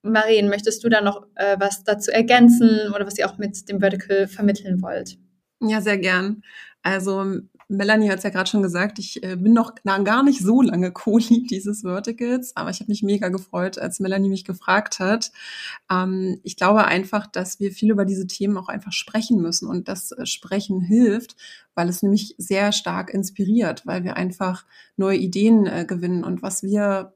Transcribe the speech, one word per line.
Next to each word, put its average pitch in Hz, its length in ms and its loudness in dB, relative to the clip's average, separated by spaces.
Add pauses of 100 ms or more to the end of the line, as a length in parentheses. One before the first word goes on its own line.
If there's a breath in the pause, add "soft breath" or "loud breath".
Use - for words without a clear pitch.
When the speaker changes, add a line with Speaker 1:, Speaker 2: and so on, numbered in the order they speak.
Speaker 1:
Marien, 214 440 4
möchtest 208 380 -2
du 233 40 2
da 220 120 6
noch, 202 220 -2 (120)
äh, 196 240 0
was 196 240 -2
dazu 208 280 -2
ergänzen 233 580 8 (260)
oder 202 100 -4
was 202 120 -10
ihr 190 120 0
auch - 80 -12
mit 202 300 -8
dem 202 140 -2
Vertical 196 460 0
vermitteln 196 540 -2
wollt? - 360 -10 (420)
Speaker 2:
Ja, 220 220 -2
sehr 202 160 0
gern. 185 460 -2 (380 loud breath)
Also 190 440 -2 (420)
Melanie 208 420 2
hat's 190 140 -2
ja 208 60 -2
grad 185 180 -2
schon 208 140 0
gesagt, 190 380 -2
ich, - 220 -12
äh, 185 140 -8
bin 190 160 2
noch 226 220 2 (100)
na-, 196 140 0
gar 214 260 2
nicht 277 160 4
so 226 220 4
lange 180 300 2
<laughs> - 20 -20
Co-Lead 233 580 2
dieses 208 300 -6
Verticals, 233 760 -4
aber 160 140 -6
ich 185 100 -8
habe 208 100 -10
mich 208 140 -2
mega 202 240 0
gefreut, 185 500 -4
als 170 220 -8
Melanie 196 300 0
mich 190 160 -4
gefragt 190 540 -2
hat. 208 320 -2 (600 loud breath)
Ähm, 185 520 -2
ich 196 120 -14
glaube 202 300 4
einfach, 190 420 0
dass - 320 -8
wir 196 140 -4
viel 214 180 2
über 202 140 2
diese 190 220 -4
Themen 202 300 -4
auch - 120 -10
einfach 202 240 -10
sprechen 226 480 0
müssen 170 260 -4
und 180 220 -6
das, 190 240 -10
äh, - 120 -10
Sprechen 196 540 -4
hilft, 220 560 2 (400 loud breath)
weil 175 140 0
es 175 120 -4
nämlich 202 360 0
sehr 196 340 0
stark 180 420 -6
inspiriert, 196 720 -2
weil 180 200 -6
wir - 100 -6
einfach 185 500 -4 (300 soft breath)
neue 196 220 0
Ideen, 202 480 4
äh, 170 200 -4
gewinnen. 175 380 -2
Und 180 180 -6
was 190 220 -6
wir 196 520 0